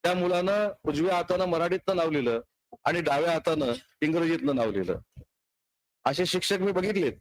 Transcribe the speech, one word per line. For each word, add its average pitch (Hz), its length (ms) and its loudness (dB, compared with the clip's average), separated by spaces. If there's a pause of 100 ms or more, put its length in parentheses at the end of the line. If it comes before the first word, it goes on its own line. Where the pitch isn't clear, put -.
त्या 175 100 2
मुलानं 185 560 0 (140)
उजव्या 160 320 0
हातानं 180 300 0
मराठीतनं 175 500 0
नाव 165 140 0
लिहिलं 120 320 0 (440)
आणि 165 160 2
डाव्या 151 300 2
हातानं 156 420 0 (280)
इंग्रजीतनं 160 540 0
नाव 113 160 2
लिहिलं. 92 280 -2 (1040)
असे 143 200 0
शिक्षक 185 340 -2
मी 196 120 0
बघितलेत. 185 500 0